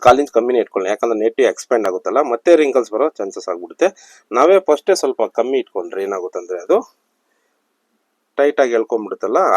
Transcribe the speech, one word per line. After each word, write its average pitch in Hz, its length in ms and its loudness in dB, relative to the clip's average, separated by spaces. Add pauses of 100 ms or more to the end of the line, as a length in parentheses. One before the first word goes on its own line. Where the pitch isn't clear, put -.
ಕಾಲ್ 127 160 6
ಇಂಚ್ 143 140 -4
ಕಮ್ಮಿನೇ 120 280 2
ಇಟ್ಕೊಳ್ಳಿ, 95 280 -4
ಯಾಕಂದ್ರೆ 113 320 -2
ನೆಟ್ 113 180 0 (120)
ಎಕ್ಸ್ಪ್ಯಾಂಡ್ 107 360 -2
ಆಗುತ್ತಲ್ಲ, 92 320 -2 (120)
ಮತ್ತೆ 170 280 4
ರಿಂಕಲ್ಸ್ 123 320 0
ಬರೋ 127 140 0 (100)
ಚಾನ್ಸಸ್ 98 340 -10
ಆಗ್ಬಿಡುತ್ತೆ. 87 380 -4 (480)
ನಾವೇ 170 180 4 (140)
ಫಸ್ಟೇ 165 320 2
ಸ್ವಲ್ಪ 131 220 -2 (160)
ಕಮ್ಮಿ 127 240 0
ಇಟ್ಕೊಂಡ್ರೆ 92 440 -8
ಏನಾಗುತ್ತೆ 92 360 -6
ಅಂದ್ರೆ 90 220 -8
ಅದು 180 140 2 (1600)
ಟೈಟ್ 143 240 0
ಆಗಿ 117 160 0
ಎಳ್ಕೊಂಡ್ಬಿಡುತ್ತಲ್ಲ 110 600 -4 (160)